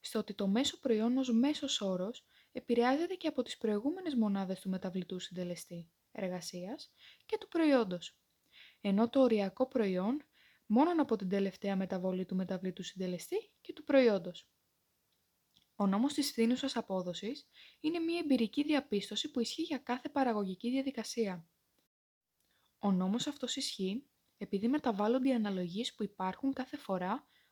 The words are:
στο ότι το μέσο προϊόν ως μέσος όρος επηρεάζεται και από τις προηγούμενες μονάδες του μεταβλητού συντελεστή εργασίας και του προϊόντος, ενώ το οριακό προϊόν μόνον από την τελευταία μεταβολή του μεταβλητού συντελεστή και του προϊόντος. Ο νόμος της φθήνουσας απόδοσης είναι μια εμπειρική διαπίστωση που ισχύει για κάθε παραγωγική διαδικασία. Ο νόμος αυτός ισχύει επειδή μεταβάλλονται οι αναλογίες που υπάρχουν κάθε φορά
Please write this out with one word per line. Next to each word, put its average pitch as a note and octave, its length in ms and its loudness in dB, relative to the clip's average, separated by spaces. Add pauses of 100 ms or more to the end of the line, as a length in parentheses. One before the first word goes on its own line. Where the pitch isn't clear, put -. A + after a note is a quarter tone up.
στο - 180 -6
ότι G#3+ 160 -4
το G3 140 -2
μέσο A#3 320 2
προϊόν A#3 360 2
ως B3+ 160 0
μέσος C4+ 480 2
όρος F#3+ 460 -2 (260)
επηρεάζεται B3+ 600 2
και D#4+ 140 -4
από C#4+ 140 0
τις - 160 -10
προηγούμενες C#4 560 -2
μονάδες G3 460 0
του F#3+ 80 -8
μεταβλητού F#3 500 -4
συντελεστή F3 720 -8 (220)
εργασίας F3+ 800 -8 (340)
και G#4+ 120 -4
του - 100 -16
προϊόντος, B3 720 2 (640)
ενώ G#3 300 4
το C4+ 100 4
οριακό A3+ 480 2
προϊόν G#3 540 0 (440)
μόνον D#4 340 4
από A#3+ 160 2
την G3 120 -4
τελευταία G3 480 0
μεταβολή F#3 480 -2
του F#3 100 -4
μεταβλητού F#3 480 -4
συντελεστή F#3 680 -6 (100)
και - 120 -12
του - 120 -18
προϊόντος. G#3 640 4 (1300)
Ο G3+ 120 0
νόμος A3 260 2
της C#4+ 180 -2
φθήνουσας B3 460 0
απόδοσης F#3+ 720 -6 (340)
είναι E4 180 -2
μια E4 200 0
εμπειρική C4+ 440 2
διαπίστωση C4+ 680 -2
που B3 100 -2
ισχύει C4+ 220 -2
για D4+ 160 -4
κάθε B3+ 300 -6
παραγωγική A3+ 640 0
διαδικασία. A#3 800 -2 (1300)
Ο G3+ 140 2
νόμος F#3+ 340 0
αυτός C#4+ 300 -6
ισχύει G#3 500 -6 (320)
επειδή G3+ 300 -2
μεταβάλλονται B3 600 2
οι B3+ 60 4
αναλογίες G3 600 -2
που - 80 -8
υπάρχουν G3 500 -2
κάθε B3+ 240 -8
φορά F#3+ 500 -4 (260)